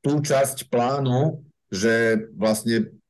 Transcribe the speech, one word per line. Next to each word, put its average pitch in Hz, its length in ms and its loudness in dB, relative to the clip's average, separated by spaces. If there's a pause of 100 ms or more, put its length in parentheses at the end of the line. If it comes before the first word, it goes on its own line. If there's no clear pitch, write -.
tú 143 240 0
časť 135 480 0
plánu, 135 720 0 (240)
že 113 640 0
vlastne 110 640 -2 (140)